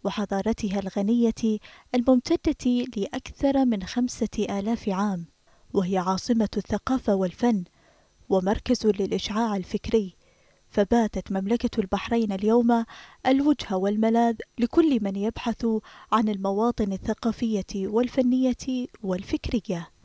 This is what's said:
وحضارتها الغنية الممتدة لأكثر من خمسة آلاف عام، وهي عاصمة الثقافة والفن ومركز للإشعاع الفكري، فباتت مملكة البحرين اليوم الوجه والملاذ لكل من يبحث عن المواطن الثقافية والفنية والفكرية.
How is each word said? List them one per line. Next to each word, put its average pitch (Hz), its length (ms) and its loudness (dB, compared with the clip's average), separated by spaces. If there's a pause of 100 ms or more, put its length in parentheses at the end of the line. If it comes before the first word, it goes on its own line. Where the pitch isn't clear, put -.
وحضارتها 202 720 -2
الغنية 214 800 0 (360)
الممتدة 247 880 2 (120)
لأكثر 269 680 0
من 220 180 0
خمسة 240 460 -2 (100)
آلاف 202 500 -2
عام، 190 380 -2 (480)
وهي 190 240 0
عاصمة 190 580 0
الثقافة 214 580 -2
والفن 190 500 0 (640)
ومركز 196 580 0
للإشعاع 202 680 -2
الفكري، 202 580 -2 (540)
فباتت 208 640 0
مملكة 214 480 -2
البحرين 208 520 -2
اليوم 233 520 2 (420)
الوجه 269 500 2
والملاذ 226 580 2 (240)
لكل 262 440 4
من 196 140 -4
يبحث 226 500 -4 (460)
عن 214 160 4
المواطن 202 640 0
الثقافية 214 720 -2 (100)
والفنية 247 1120 0 (160)
والفكرية. 185 880 -4 (140)